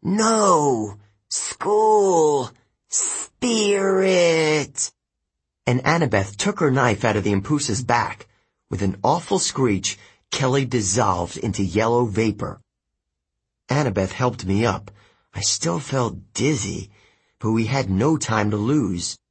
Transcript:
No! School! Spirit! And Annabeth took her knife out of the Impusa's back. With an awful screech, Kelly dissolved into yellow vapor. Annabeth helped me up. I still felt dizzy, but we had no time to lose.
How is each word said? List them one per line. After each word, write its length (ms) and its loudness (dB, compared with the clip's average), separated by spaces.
No! 960 2
School! 1200 2
Spirit! 2000 0
And 160 2
Annabeth 540 0
took 240 -4
her 100 2
knife 340 2
out 120 2
of 80 -2
the 80 0
Impusa's 500 -2
back. 460 -2
With 120 -4
an 200 -2
awful 360 0
screech, 600 -2
Kelly 340 0
dissolved 720 0
into 280 -2
yellow 400 2
vapor. 560 -2
Annabeth 440 0
helped 340 -4
me 180 0
up. 260 -2
I 60 -10
still 400 -2
felt 540 -4
dizzy, 560 -2
but 100 -2
we 160 2
had 240 -2
no 260 2
time 360 0
to 40 -2
lose. 600 -2